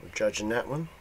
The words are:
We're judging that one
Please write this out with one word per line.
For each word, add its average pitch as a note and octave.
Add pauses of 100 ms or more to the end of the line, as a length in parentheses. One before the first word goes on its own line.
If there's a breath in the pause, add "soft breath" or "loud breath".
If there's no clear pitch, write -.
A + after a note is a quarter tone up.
We're F2
judging G#2
that A#2
one D#3+ (120)